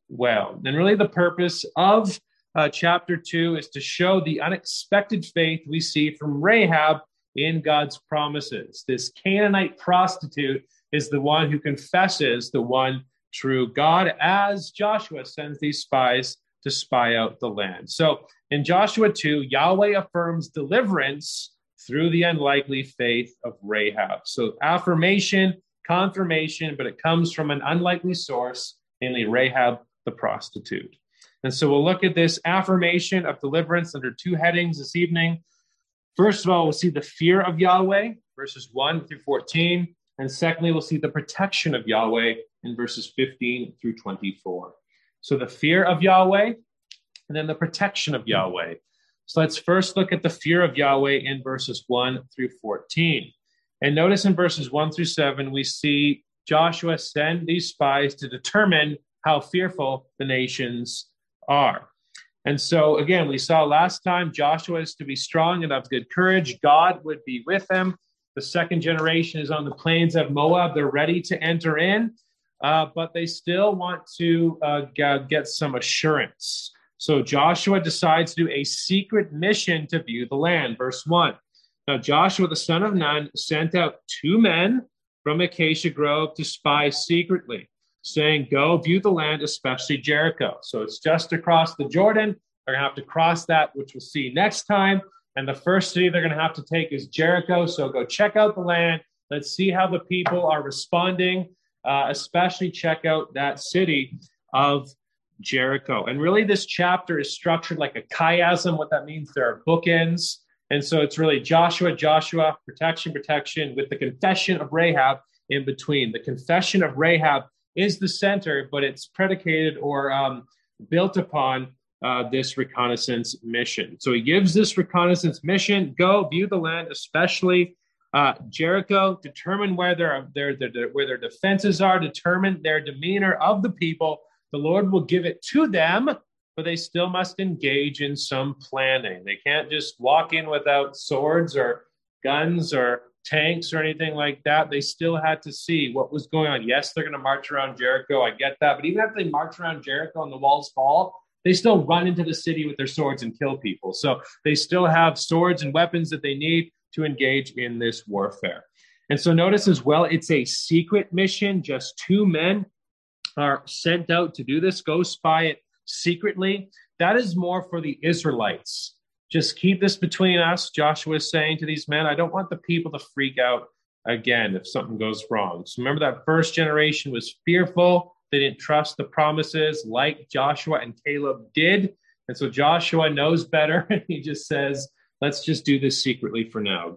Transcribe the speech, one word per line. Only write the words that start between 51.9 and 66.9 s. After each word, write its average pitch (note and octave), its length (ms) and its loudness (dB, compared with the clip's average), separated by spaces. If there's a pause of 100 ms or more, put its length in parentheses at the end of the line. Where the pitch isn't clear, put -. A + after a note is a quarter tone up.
through B2+ 160 -4 (120)
fourteen. C3 680 -2 (500)
And C#3+ 120 2
notice F#3 320 2
in F#3+ 100 4
verses E3 360 -2
one D3+ 200 -2
through E3+ 140 -4
seven, C#3+ 460 -2
we C3+ 120 -4
see C#3+ 600 0 (240)
Joshua E3 500 2
send D#3+ 480 -4
these E3+ 240 -2
spies C#3+ 460 0
to C3 140 -12
determine D3+ 680 0 (280)
how D3+ 160 2
fearful D3+ 640 -4 (100)
the C#3 80 -6
nations B2+ 800 -4 (400)
are. C#3 420 2 (560)
And C#3+ 140 0
so, D3+ 380 4
again, D#3 300 2
we C#3 100 -4
saw D#3+ 260 2
last D3 360 2
time F3 320 -2
Joshua D#3+ 480 -2
is - 160 -10
to C#3+ 100 -14
be C#3 100 -8
strong E3 480 0
and D3+ 100 -4
of C3+ 160 -6
good B2+ 220 -4
courage. F#3 500 2
God D#3 420 6